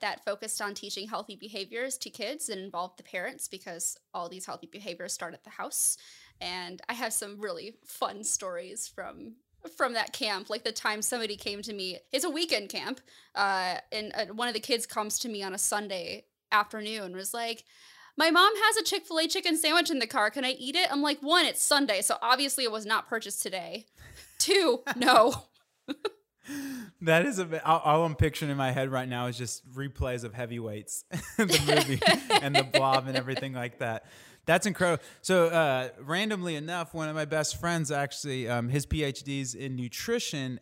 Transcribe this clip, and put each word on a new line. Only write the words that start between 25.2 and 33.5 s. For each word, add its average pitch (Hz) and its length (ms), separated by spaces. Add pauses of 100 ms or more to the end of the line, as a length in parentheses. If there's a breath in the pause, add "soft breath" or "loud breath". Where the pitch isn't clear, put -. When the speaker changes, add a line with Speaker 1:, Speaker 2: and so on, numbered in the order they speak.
Speaker 1:
<laughs> 277 80 (1080 loud breath)
Speaker 2:
That 165 240
is 254 140
a 180 60
bit, 160 200
all, 160 140
all 156 260
I'm 156 100
picturing 156 340
in 139 80
my 131 140
head 135 180
right 127 180
now 123 200
is 117 100
just 123 360
replays 131 500
of 110 100
Heavyweights, 113 720 (180)
<laughs> - 160
the 220 80
movie, 143 560
Speaker 1:
<laughs> 349 400
Speaker 2:
and 139 140
The 135 80
Blob 135 440
and 131 80
everything 131 380